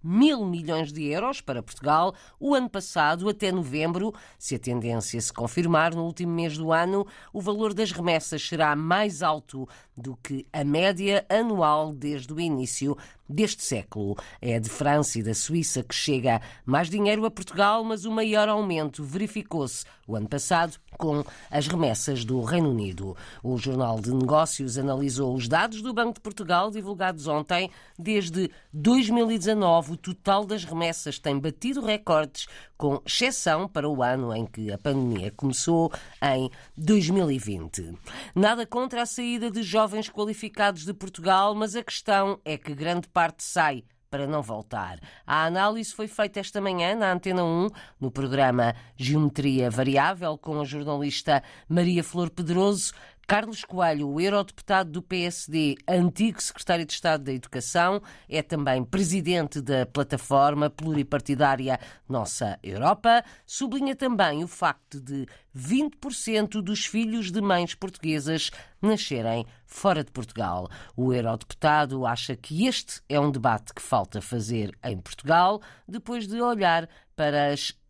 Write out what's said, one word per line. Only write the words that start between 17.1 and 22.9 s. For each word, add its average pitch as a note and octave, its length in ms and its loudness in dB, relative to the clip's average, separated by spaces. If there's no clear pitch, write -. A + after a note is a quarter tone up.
a A3 40 0
Portugal, G#3 540 2
mas A3 220 -4
o A3+ 40 -4
maior A3 380 2
aumento E3+ 560 -2
verificou-se E3+ 800 -4
o A2 100 -4
ano G#2+ 120 -4
passado E3 500 0
com D3+ 240 0
as D3 180 0
remessas C#3 560 0
do B2+ 180 0
Reino D#3 280 2
Unido. G2 460 -4